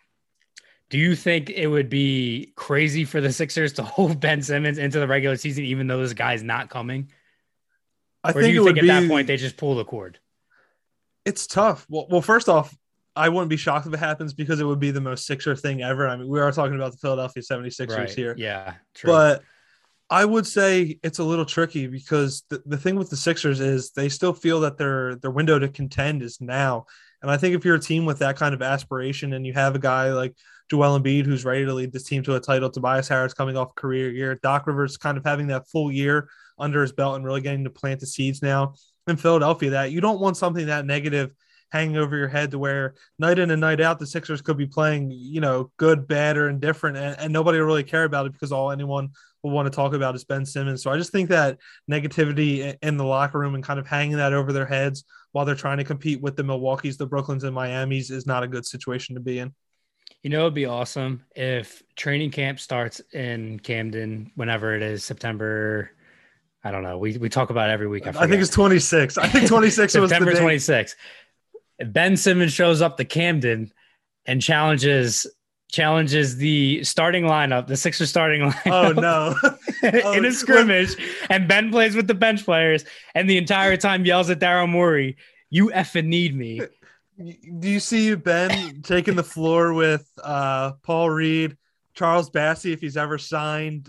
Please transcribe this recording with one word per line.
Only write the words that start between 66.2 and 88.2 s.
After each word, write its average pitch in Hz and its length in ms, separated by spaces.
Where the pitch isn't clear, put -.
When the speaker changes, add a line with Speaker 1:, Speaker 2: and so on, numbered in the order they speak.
Speaker 1:
I 107 80
don't 98 120
know. 90 140
We, 107 220
we 117 100
talk 127 220
about 113 180
it 110 60
every 104 140
week. 104 180
I 98 40
Speaker 2:
I - 20
think 151 140
Speaker 1:
forget. 190 140
Speaker 2:
it's 185 100
twenty-six. 170 680
I 165 100
think 269 200
twenty-six 220 460
was 190 140
the 170 60
Speaker 1:
September 175 180
Speaker 2:
date. 175 80
Speaker 1:
twenty-six. 147 560
Ben 165 380
Simmons 180 380
shows 170 260
up 165 160
to - 80
Camden 127 680
and 127 160
challenges, 143 880
challenges 151 640
the 143 480
starting 175 400
lineup, 143 420
the 135 100
Sixers 156 320
starting 151 420
<laughs> - 0
lineup 180 460
Speaker 2:
Oh, 160 40
no. 160 420
Speaker 1:
<laughs> - 80
Speaker 2:
Oh, 208 80
Speaker 1:
in 202 80
a 240 80
Speaker 2:
when 254 40
Speaker 1:
scrimmage, 226 640
and 190 180
Ben 208 240
plays 220 240
with 220 120
the 220 80
bench 208 320
players 160 400
and 185 140
the 190 80
entire 190 400
time 185 300
yells 175 240
at 175 80
Daryl 175 300
Morey, 160 500
"You 196 180
effing 180 380
need 170 280
me." 117 280
Speaker 2:
Do 170 500
you 202 120
see 220 340
Ben 175 680